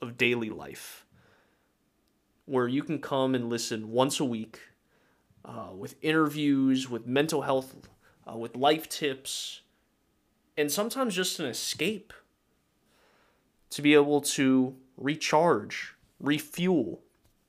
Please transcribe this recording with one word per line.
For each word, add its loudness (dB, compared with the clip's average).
of -12
daily 2
life, -16
where 0
you 0
can -4
come 0
and -2
listen -4
once 2
a 2
week, -6
uh, -12
with -12
interviews, 4
with -6
mental 0
health, -2
uh, -12
with -10
life 2
tips, -8
and 0
sometimes -2
just -2
an -4
escape -6
to -8
be 6
able 6
to 2
recharge, 0
refuel. -2